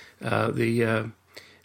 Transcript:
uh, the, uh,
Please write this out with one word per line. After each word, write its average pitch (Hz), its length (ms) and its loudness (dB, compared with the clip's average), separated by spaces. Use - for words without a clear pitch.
uh, 113 280 0
the, 117 320 2
uh, 113 180 2